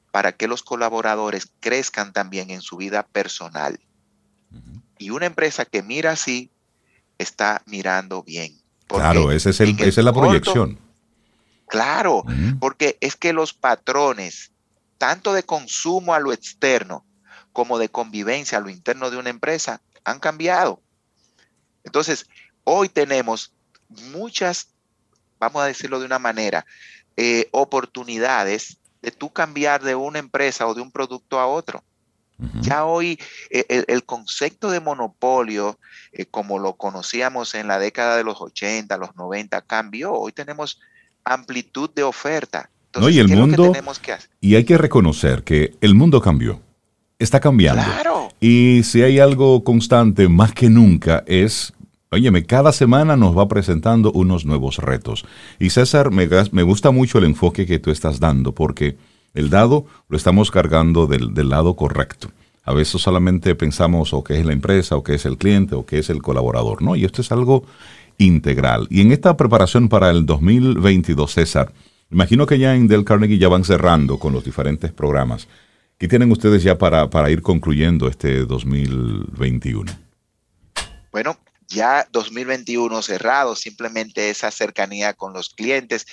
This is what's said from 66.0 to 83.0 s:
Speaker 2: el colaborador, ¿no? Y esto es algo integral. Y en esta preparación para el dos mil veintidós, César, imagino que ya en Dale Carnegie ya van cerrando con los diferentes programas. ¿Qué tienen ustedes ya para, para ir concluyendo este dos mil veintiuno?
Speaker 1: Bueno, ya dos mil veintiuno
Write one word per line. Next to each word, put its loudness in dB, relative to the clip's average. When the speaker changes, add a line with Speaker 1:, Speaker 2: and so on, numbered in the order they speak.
Speaker 2:
el -4
colaborador, -2
¿no? 0
Y 2
esto -4
es -6
algo 2
integral. 2
Y 2
en 8
esta 4
preparación 4
para 4
el 4
dos 0
mil 4
veintidós, 2
César, 0
imagino 4
que 2
ya 4
en 6
Dale 4
Carnegie 4
ya 6
van 4
cerrando 2
con -2
los -4
diferentes -4
programas. -4
¿Qué -4
tienen 4
ustedes 4
ya 4
para, 2
para 2
ir 0
concluyendo 0
este -2
dos -6
mil -4
veintiuno? -6
Speaker 1:
Bueno, -6
ya -2
dos -4
mil -10
veintiuno -4